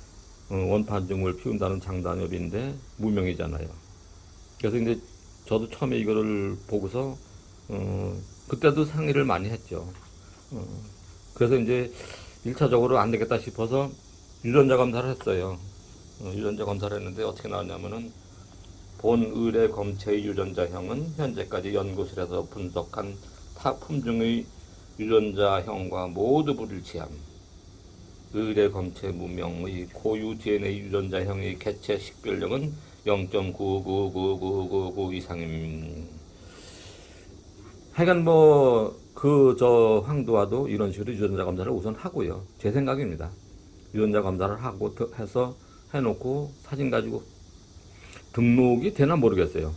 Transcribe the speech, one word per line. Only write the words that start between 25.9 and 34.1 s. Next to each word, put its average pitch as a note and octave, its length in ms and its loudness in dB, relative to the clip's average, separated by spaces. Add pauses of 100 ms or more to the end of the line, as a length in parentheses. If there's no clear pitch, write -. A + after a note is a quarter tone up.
모두 B2+ 480 2
불일치함. D#2+ 760 -10 (1000)
의례 G#2 360 2
검체 F#2+ 400 -6
무명의 F2+ 840 -6
고유 A2 440 -2
디엔에이 G2+ 440 -2
유전자형의 F#2+ 760 -4
개체 G#2 400 -4
식별력은 A2 720 -4 (320)
영점구구구구구구 F#2+ 2000 -2